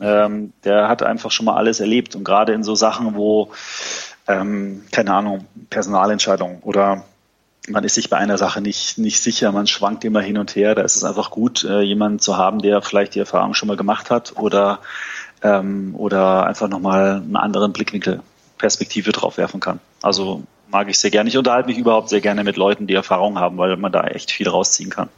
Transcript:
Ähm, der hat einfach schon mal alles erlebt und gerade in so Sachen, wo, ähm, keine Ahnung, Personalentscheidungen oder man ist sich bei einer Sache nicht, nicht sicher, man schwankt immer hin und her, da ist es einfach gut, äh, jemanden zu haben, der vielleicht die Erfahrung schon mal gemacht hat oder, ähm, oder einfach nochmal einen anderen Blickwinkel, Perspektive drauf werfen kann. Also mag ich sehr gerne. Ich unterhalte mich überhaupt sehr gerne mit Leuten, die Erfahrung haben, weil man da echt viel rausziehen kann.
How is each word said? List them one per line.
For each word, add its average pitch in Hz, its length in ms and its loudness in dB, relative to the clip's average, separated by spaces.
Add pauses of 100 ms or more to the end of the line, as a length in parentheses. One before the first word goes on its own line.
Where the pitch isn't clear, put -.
Ähm, 104 500 2 (120)
der 104 260 4
hat 120 140 0
einfach 110 280 -2
schon - 140 -2
mal 110 100 2
alles 110 240 2
erlebt 110 360 0
und 98 80 -10
gerade 107 300 4
in 107 100 -2
so 104 100 -2
Sachen, 110 420 0
wo, 107 360 2 (760)
ähm, 101 640 -2
keine 101 220 2
Ahnung, 98 320 -2 (240)
Personalentscheidungen 95 960 0
oder 98 420 0 (640)
man 104 160 0
ist - 80 0
sich - 160 0
bei - 80 2
einer 101 220 0
Sache 98 220 -2
nicht, - 360 -4
nicht 107 240 0
sicher, 113 320 0
man 101 140 0
schwankt 104 360 -2
immer 107 160 2
hin 101 200 -2
und 101 160 -6
her, 104 200 4
da 104 60 2
ist 95 160 2
es - 60 -2
einfach 98 260 -2
gut, 117 340 -2
äh, 101 180 0
jemanden 104 380 0
zu 98 160 0
haben, 95 260 2
der 101 200 4
vielleicht 101 320 0
die 101 60 -4
Erfahrung 101 340 0
schon - 140 -2
mal 101 100 -2
gemacht 104 320 -2
hat 120 260 -2
oder, 101 440 2 (640)
ähm, 98 520 0
oder 95 500 2
einfach 104 220 -2
nochmal 95 500 2
einen 101 200 -4
anderen 104 340 0
Blickwinkel, 95 500 -4 (360)
Perspektive - 560 -2
drauf - 240 -2
werfen 92 240 -4
kann. 90 180 -4 (220)
Also 98 420 -2 (240)
mag 101 220 -2
ich 92 80 -2
sehr 104 140 0
gerne. 107 180 2
Ich 120 80 0
unterhalte 127 320 2
mich 113 80 -2
überhaupt 113 320 2
sehr 104 100 2
gerne 104 240 0
mit 101 140 0
Leuten, 101 300 2
die 95 80 2
Erfahrung 98 440 0
haben, 90 180 0
weil 90 200 0
man 95 140 -4
da 95 160 0
echt - 240 -8
viel 95 180 -2
rausziehen 92 400 0
kann. 92 180 -6 (100)